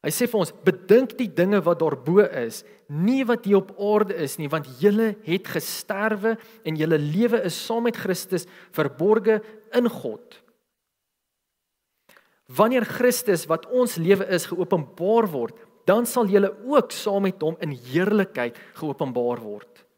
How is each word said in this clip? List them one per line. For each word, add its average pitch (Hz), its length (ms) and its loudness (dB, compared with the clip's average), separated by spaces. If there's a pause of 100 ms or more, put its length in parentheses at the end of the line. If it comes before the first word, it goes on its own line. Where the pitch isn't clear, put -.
Hy 151 60 -2
sê 233 180 -2
vir 214 120 0
ons, 160 120 -2
"Bedink - 640 2
die 233 100 -4
dinge 190 360 2
wat 170 140 2
daarbo 156 420 2
is, 120 440 -2 (240)
nie 220 360 0
wat 233 200 -2
hier 196 120 4
op 190 220 0
aarde 202 360 0
is 156 240 -6
nie, 147 100 -6
want 147 180 -4 (140)
julle 208 440 2
het 180 240 -2
gesterwe 214 920 -4 (260)
en 160 120 -4
julle 156 220 2
lewe 208 460 0
is - 220 -6
saam 233 160 -4
met 240 140 -2
Christus - 500 -4 (260)
verborge 208 680 2 (300)
in 240 160 2
God." - 560 -10 (2000)
Wanneer 226 320 4
Christus 240 640 0
wat 160 240 -2
ons 247 240 0
lewe 190 320 2
is 180 220 -2
geopenbaar 180 840 0
word, 117 240 -6 (320)
dan 226 200 4
sal 233 200 0
julle 196 240 4 (160)
ook 269 240 2
saam 196 320 -2
met 185 160 -4
hom 160 240 -2
in 151 80 -6
heerlikheid 139 840 -2 (180)
geopenbaar 123 640 -4
word. 104 440 -16 (140)